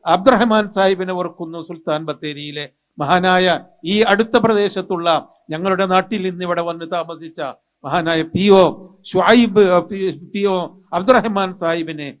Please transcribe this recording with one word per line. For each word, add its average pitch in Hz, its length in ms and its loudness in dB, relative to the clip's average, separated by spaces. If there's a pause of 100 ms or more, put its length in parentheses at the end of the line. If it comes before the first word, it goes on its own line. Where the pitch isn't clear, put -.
(140)
അബ്ദുറഹ്മാൻ 214 520 4 (100)
സാഹിബിനെ 190 440 0
ഓർക്കുന്നു. 170 480 -8
സുൽത്താൻ 160 400 -6
ബത്തേരിയിലെ 147 580 -10 (360)
മഹാനായ 180 440 2 (480)
ഈ - 20 0 (160)
അടുത്ത 220 240 0 (100)
പ്രദേശത്തുള്ള 196 600 -2 (440)
ഞങ്ങളുടെ 185 420 -2
നാട്ടിൽ 185 380 0
ഇന്നിവിടെ 175 380 -4
വന്ന് 165 160 -10 (100)
താമസിച്ച 165 460 -10 (440)
മഹാനായ 165 340 0 (140)
പി 185 100 0 (140)
ഒ 190 40 8 (480)
ഷുഐബ്, 208 540 4 (720)
പി 202 80 -4 (140)
ഒ - 20 0 (400)
അബ്ദുറഹ്മാൻ 196 520 0 (120)
സാഹിബിനെ 165 480 -4 (100)